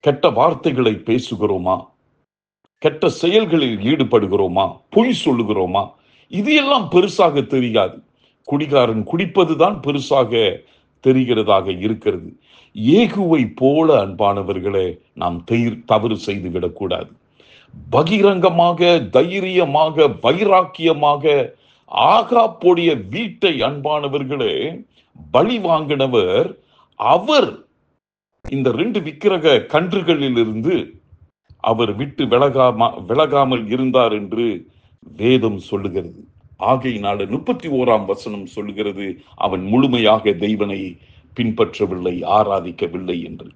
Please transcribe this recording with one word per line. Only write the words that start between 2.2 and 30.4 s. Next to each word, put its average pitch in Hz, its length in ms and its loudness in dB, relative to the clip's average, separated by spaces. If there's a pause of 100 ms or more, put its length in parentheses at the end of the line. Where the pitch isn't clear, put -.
கெட்ட 151 300 0
செயல்களில் 165 680 0
ஈடுபடுகிறோமா? 98 1000 0 (100)
பொய் 240 340 2
சொல்லுகிறோமா? 101 680 -2 (380)
இது 214 260 -2
எல்லாம் 277 360 0
பெருசாக 175 560 2
தெரியாது. 117 560 -2 (420)
குடிகாரன் 139 600 0
குடிப்பதுதான் 170 760 0
பெருசாக 127 760 0 (460)
தெரிகிறதாக 110 760 2
இருக்கிறது. 98 580 -4 (380)
ஏகுவை 160 800 2
போல, 143 520 4
அன்பானவர்களே, 95 920 -2 (160)
நாம் 87 360 -6
தெய்-, 117 340 -2
தவறு 110 320 0
செய்து 98 340 -6
விடக்கூடாது. 87 600 -6 (800)
பகிரங்கமாக, 175 1080 2 (100)
தைரியமாக, 160 1000 2
வைராக்கியமாக 147 1400 0 (460)
ஆகாப்புடைய 175 1120 2
வீட்டை, 170 520 -4
அன்பானவர்களே, 139 1200 -4 (460)
பலி 214 280 2
வாங்கினவர் 139 1000 0 (360)
அவர் 180 680 0 (840)
இந்த 135 220 -2
ரெண்டு 196 300 -4
விக்கிரக 156 680 0
கன்றுகளிலிருந்து 143 1300 -2 (600)